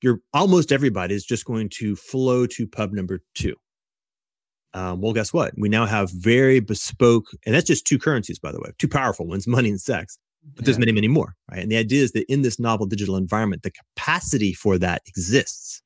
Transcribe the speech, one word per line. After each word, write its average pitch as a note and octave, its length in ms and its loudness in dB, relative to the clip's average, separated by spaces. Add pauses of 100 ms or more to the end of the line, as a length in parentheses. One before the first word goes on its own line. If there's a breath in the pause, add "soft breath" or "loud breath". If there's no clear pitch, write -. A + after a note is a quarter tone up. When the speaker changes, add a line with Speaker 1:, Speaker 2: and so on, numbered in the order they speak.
Speaker 1:
you're, A#2+ 180 2 (140)
almost F3+ 380 4
everybody G2+ 440 0
is G2+ 100 -8
just - 200 -4
going A2 300 -4
to G#2 200 -4
flow B2+ 520 0
to A#2+ 200 -6
pub G#2 240 -4
number F#2 320 -6 (120)
two. - 200 -4 (1160)
Um, F#2 280 -6
well, A2 120 0
guess A2 200 -2
what? E3 240 0
We G#2 120 0
now A2 160 4
have G2+ 260 0
very B2 480 6
bespoke, A2+ 680 2 (160)
and A2+ 100 0
that's E3+ 100 2
just C#3+ 220 0
two C#3+ 100 2
currencies, A#2 400 -2
by C#2+ 140 -10
the - 80 -10
way, - 180 -10
two - 100 0
powerful B2 380 -2
ones, F#2+ 220 -6
money A#2+ 220 2
and G2 120 -4
sex. - 380 -6 (360)
But A#2+ 100 -6
there's B2+ 120 4
Speaker 2:
Yeah. A#2+ 40 2
Speaker 1:
many, A2+ 100 2
many G#2+ 160 2
more, C3+ 280 0 (140)
right? F#2 120 -10
And G2+ 100 -4
the A2+ 60 2
idea B2 260 2
is B2 80 0
that - 200 -2
in C#3 100 2
this A#2+ 180 0
novel A2+ 260 0
digital G2 300 -2
environment, G2 480 -2
the - 80 -6
capacity - 800 -2
for F#2+ 240 0
that F2 300 -2
exists. - 800 -4